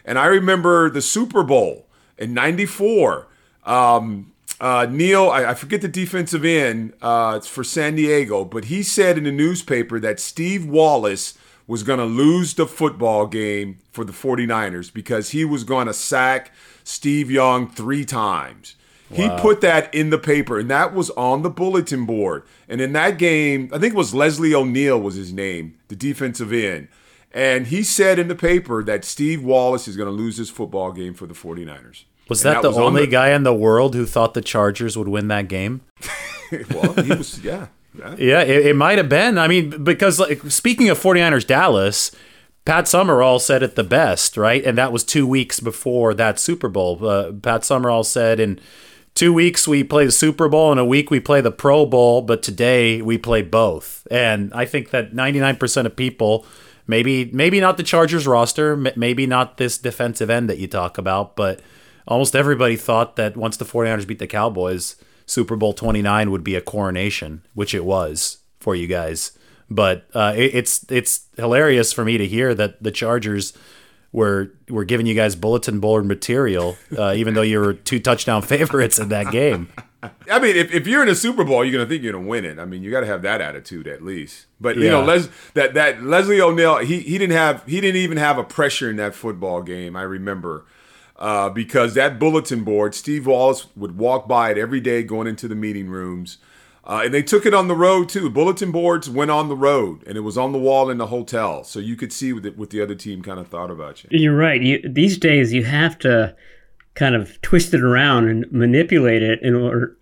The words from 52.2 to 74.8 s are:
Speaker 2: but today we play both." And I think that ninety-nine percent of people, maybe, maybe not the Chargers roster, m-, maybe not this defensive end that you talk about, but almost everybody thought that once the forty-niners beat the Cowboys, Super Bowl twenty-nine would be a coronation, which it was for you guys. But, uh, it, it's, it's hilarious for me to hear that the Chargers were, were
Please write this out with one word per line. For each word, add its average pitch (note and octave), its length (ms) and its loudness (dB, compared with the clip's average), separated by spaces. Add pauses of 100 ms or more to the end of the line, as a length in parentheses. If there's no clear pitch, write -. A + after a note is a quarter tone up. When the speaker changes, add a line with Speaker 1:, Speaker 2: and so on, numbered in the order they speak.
Speaker 2:
but A2+ 220 0
today A#2 580 2
we A2+ 160 0
play A#2 240 0
both." G2 720 0
And A2 420 0
I B2 120 -2
think C3+ 260 -6
that A#2 240 -2
ninety-nine C3+ 400 0
percent B2 320 -2
of - 80 -6
people, A2 500 -2 (400)
maybe, A#2+ 480 0
maybe F3 260 2
not F#3 180 2
the E3+ 60 -6
Chargers E3 440 2
roster, C3 460 2
m-, C3+ 220 -2
maybe A#2+ 300 0
not B2+ 320 0
this B2 220 -2
defensive A#2+ 500 -4
end A#2 200 0
that F#2 100 -4
you F#2+ 80 -8
talk F2 320 -6
about, F#2+ 360 -4
but F#2+ 260 -4 (460)
almost B2+ 280 0
everybody B2+ 400 2
thought A#2 400 0
that G#2+ 200 -4
once A2+ 220 -6
the A2+ 80 -8
forty-niners A2+ 400 -2
beat G#2 140 -10
the F#2+ 80 -10
Cowboys, F#2 680 -4 (300)
Super A#2+ 300 -2
Bowl G#2+ 180 0
twenty-nine G#2 580 0
would F#2 120 -4
be F#2 120 -4
a F2 60 -2
coronation, F#2+ 800 -6 (100)
which G#2 200 -6
it F2+ 120 -4
was F#2 540 -4 (200)
for G2+ 160 -2
you E2+ 120 -4
guys. E2 500 -6 (320)
But, G2 440 0
uh, G#2+ 220 0
it, B2 180 2
it's, - 380 -2
it's - 340 -2 (100)
hilarious B2 580 2
for A#2 120 -4
me A2+ 120 0
to G2+ 100 0
hear A#2+ 260 0
that G#2 300 -4
the G#2+ 80 -4
Chargers G#2+ 640 -4 (580)
were, G2+ 400 0 (180)
were G#2+ 140 -4